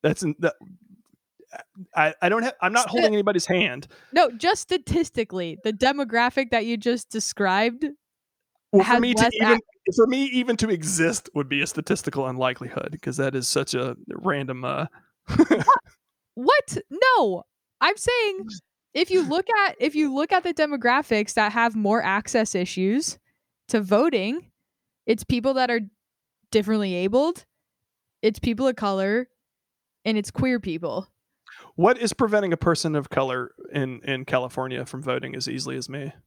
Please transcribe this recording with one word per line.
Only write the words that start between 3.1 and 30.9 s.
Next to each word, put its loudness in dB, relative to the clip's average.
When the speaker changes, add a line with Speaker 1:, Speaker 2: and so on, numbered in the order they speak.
Speaker 1:
anybody's 0
hand. -2
Speaker 2:
No, 4
just 0
statistically, -4
the -2
demographic 0
that 0
you -2
just -2
described 0
Speaker 1:
Well, 8
for 0
Speaker 2:
has 6
Speaker 1:
me 2
to 4
Speaker 2:
less 4
Speaker 1:
even, 4
Speaker 2:
ac- 4
Speaker 1:
for 8
me 0
even 0
to 0
exist 0
would -2
be 0
a -2
statistical -2
unlikelihood, -4
'cause -6
that -2
is -2
such -2
a -4
random, -6
uh, -4
<laughs> -
Speaker 2:
What? 4
What? 0
No. 2
I'm 2
saying -2
if 0
you 4
look -2
at, -2
if 0
you 0
look -2
at 2
the -2
demographics 0
that 2
have 2
more 2
access 0
issues -2
to 2
voting, 0
it's 0
people 0
that 0
are 0
differently 0
abled, 0
it's 0
people 0
of 0
color, -2
and 0
it's -4
queer 0
people. -6